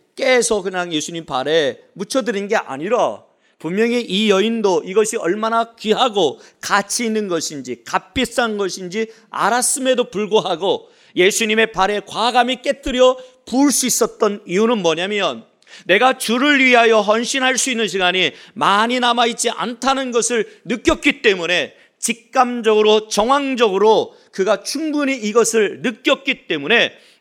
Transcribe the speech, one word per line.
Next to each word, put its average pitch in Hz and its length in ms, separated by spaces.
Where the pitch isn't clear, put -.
깨서 240 460
그냥 180 320
예수님 160 320
발에 139 560
묻혀드린 202 560
게 214 80
아니라, 151 680
분명히 226 420
이 208 300
여인도 202 560
이것이 214 300
얼마나 220 580
귀하고 202 680
가치 202 420
있는 214 240
것인지, 143 560
값비싼 226 720
것인지 190 560
알았음에도 247 840
불구하고 185 800
예수님의 220 560
발에 196 340
과감히 233 560
깨뜨려 254 560
부을 269 260
수 - 140
있었던 214 600
이유는 220 320
뭐냐면, 170 680
내가 247 320
주를 262 480
위하여 233 360
헌신할 240 580
수 269 120
있는 226 180
시간이 180 440
많이 208 460
남아있지 240 500
않다는 247 600
것을 233 520
느꼈기 - 560
때문에, 175 540
직감적으로, 220 1080
정황적으로 220 1080
그가 196 320
충분히 285 540
이것을 208 680
느꼈기 269 640
때문에 165 500